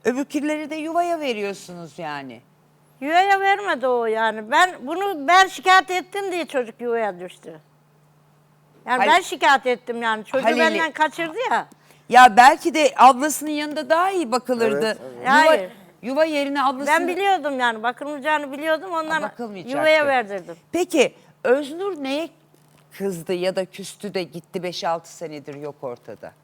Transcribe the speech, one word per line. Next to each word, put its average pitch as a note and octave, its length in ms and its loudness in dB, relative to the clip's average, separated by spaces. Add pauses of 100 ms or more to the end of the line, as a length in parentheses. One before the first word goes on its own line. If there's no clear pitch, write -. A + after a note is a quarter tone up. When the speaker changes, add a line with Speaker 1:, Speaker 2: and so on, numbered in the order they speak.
Speaker 1:
Öbürküleri D4 640 -4
de D#4 60 -8
yuvaya E4 440 -4
veriyorsunuz G3 800 -8
yani. C#3 420 -12 (600)
Speaker 2:
Yuvaya F#4+ 380 2
vermedi G4 480 -2
o A#3+ 180 0
yani. A3 460 -2
Ben F4 180 4 (120)
bunu, D#4+ 460 -6
ben F#4+ 200 6
şikayet F#4 440 0
ettim G4 400 -6
diye E4+ 140 -6
çocuk A#3+ 360 -8
yuvaya A3+ 380 -4
düştü. F3 400 -18 (1300)
Yani B3 100 0
Speaker 1:
Hayır. C#4 140 4
Speaker 2:
ben F4+ 100 6
şikayet D4 440 2
ettim A#3+ 360 -4
yani. G#3+ 240 -4
Çocuğu C4 200 -4
Speaker 1:
Halil'i A3+ 140 2
Speaker 2:
benden D#4+ 320 2
kaçırdı D#4 460 -4 (140)
ya. G3+ 160 -2 (420)
Speaker 1:
Ya A#3+ 280 10
belki C#4+ 360 8
de D4+ 240 4
ablasının C4+ 540 6
yanında D4 380 -6
daha F4 220 2
iyi D#4+ 200 -2
bakılırdı. B3 540 0
Speaker 3:
Evet, G#3+ 120 -2 (200)
evet. A#3+ 100 -14
Speaker 1:
Yuva, D4 240 6
Speaker 2:
Hayır. F#3+ 200 0 (300)
Speaker 1:
yuva C4+ 240 0
yerine C#4+ 380 -2
ablasının C#4+ 360 0
Speaker 2:
Ben F4 80 -2
biliyordum F4 520 -2
yani, A3+ 240 -2
bakılmayacağını C#4+ 680 -4
biliyordum. D#4+ 420 -4
Ondan D#4+ 280 -4
Speaker 1:
Ha, D4 80 -8
bakılmayacaktı. A3+ 480 -10
Speaker 2:
yuvaya D#4 300 2
verdirdim. G3 480 -4 (160)
Speaker 1:
Peki D#4+ 440 0 (280)
Öznur D4 600 -2
neye C#4+ 260 -6 (680)
kızdı F#3+ 360 -6
ya F3+ 220 -2
da F#3+ 100 -4
küstü - 480 -14
de F#3 100 -4
gitti, E3+ 400 -12
beş F3 200 -8
altı E3 320 -6
senedir D3+ 400 -14
yok C#3+ 260 -12
ortada? A#2+ 500 -14 (120)